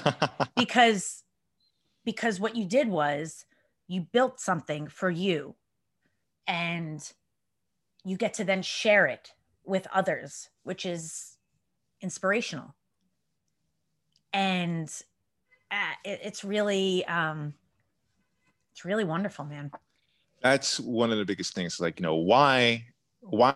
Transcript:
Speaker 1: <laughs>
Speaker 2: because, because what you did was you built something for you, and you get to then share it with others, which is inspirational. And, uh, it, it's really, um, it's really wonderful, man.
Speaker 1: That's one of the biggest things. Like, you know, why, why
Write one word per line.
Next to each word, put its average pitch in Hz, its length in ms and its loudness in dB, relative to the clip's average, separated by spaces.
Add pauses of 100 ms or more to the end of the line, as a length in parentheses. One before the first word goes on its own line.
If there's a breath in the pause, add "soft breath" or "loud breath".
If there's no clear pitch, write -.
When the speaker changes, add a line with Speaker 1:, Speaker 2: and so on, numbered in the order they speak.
(240)
Speaker 1:
<laughs> - 320 -2
Speaker 2:
because, 226 680 4 (840)
because 220 340 -2
what 220 180 -2
you 226 100 -2
did 240 220 4
was 151 580 -2 (420)
you 180 140 -2
built 254 380 0
something 151 480 -4
for 185 220 -2
you, 165 440 -2 (920)
and 170 680 -6 (920)
you 190 120 -6
get 208 180 -4
to 214 100 -6
then 190 180 0
share 202 440 4
it - 260 -6 (320)
with 185 300 -2
others, 160 560 -2 (120)
which 180 220 -10
is 170 540 -10 (640)
inspirational. 190 720 -4 (1600)
And, 175 580 0 (800)
uh, 202 60 -4 (280)
it, 202 200 -8
it's 202 200 -10
really, 196 640 0
um, 156 480 -4 (1200)
it's - 120 -18
really 208 200 0
wonderful, 170 400 -4
man. 147 260 -12 (720)
Speaker 1:
That's 135 380 2
one 117 320 0
of 107 60 0
the 104 60 -2
biggest 92 300 -4
things. 87 260 -4
Like, 85 180 -2
you - 60 -8
know, 80 120 2
why, 127 680 6 (360)
why 135 360 4